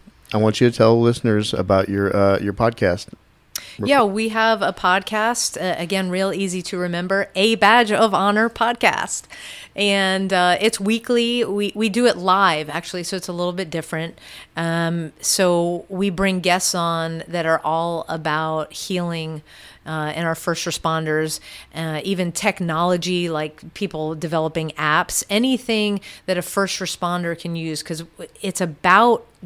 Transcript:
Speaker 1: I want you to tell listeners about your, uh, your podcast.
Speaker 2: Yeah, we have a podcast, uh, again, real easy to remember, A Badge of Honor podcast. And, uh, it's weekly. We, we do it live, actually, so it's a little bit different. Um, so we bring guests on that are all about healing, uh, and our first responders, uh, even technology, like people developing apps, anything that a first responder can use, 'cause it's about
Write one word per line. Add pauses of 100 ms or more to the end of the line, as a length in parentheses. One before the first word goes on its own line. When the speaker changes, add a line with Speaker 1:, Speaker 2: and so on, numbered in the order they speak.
(340)
Speaker 1:
I
want
you
to
tell
listeners
about
your,
uh,
your
podcast. (680)
Speaker 2:
Yeah,
we
have
a
podcast,
uh,
again,
real
easy
to
remember,
A
Badge
of
Honor
podcast. (520)
And,
uh,
it's
weekly.
We,
we
do
it
live,
actually,
so
it's
a
little
bit
different. (400)
Um,
so
we
bring
guests
on
that
are
all
about
healing, (440)
uh,
and
our
first
responders, (340)
uh,
even
technology,
like
people
developing
apps,
anything (260)
that
a
first
responder
can
use,
'cause (380)
it's
about (200)